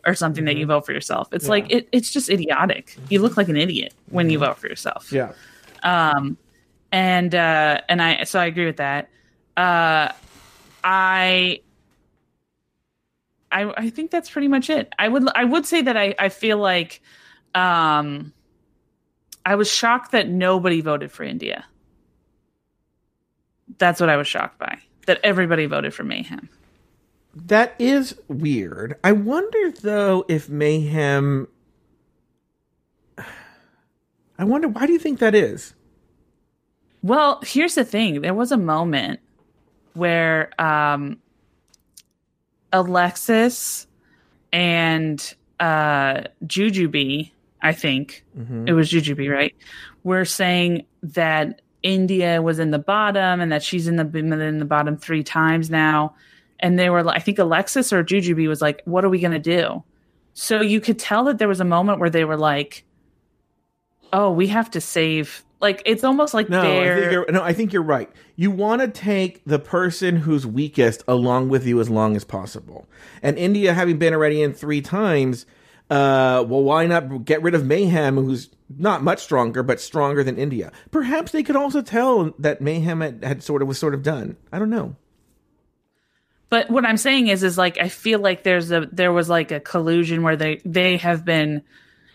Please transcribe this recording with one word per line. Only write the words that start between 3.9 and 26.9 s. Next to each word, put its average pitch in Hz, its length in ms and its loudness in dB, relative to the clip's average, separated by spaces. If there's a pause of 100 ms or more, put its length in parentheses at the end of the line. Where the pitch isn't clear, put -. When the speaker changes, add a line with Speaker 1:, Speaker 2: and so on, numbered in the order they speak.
Speaker 1:
when 175 180 2
you 156 80 2
Speaker 2:
Mm-hmm. 143 120 0
Speaker 1:
vote - 100 -6
for - 80 -12
yourself. - 440 -10
Speaker 2:
Yeah. 127 200 -4 (500)
Speaker 1:
Um, 156 560 0 (540)
and, 185 420 0
uh, 156 560 2
and 175 140 2
I, 165 220 0
so - 140 -2
I 175 60 2
agree 170 220 -2
with 160 100 -6
that. 143 280 -4 (520)
Uh, 165 560 2 (680)
I, 185 760 2 (1900)
I, 202 240 -2
I 226 140 -4
think 311 220 -8
that's 339 180 -4
pretty 285 180 -2
much 269 220 0
it. - 300 -2
I 208 80 2
would, 254 160 2 (100)
I 247 100 2
would 277 220 2
say 339 160 0
that 240 160 0
I, 202 220 0
I 196 100 2
feel 214 300 -2
like, 180 420 -2 (540)
um, 151 760 0 (1120)
I 196 100 2
was 208 140 0
shocked 240 440 0
that 220 160 2
nobody 180 500 2
voted 147 320 -4
for - 120 -14
India. - 420 -8 (2000)
That's 175 220 2
what 175 100 2
I 147 60 4
was 143 100 -2
shocked - 320 -6
by, - 200 -8 (280)
that 185 160 2
everybody 175 440 2
voted 147 280 -4
for - 120 -14
Mayhem. - 420 -12 (880)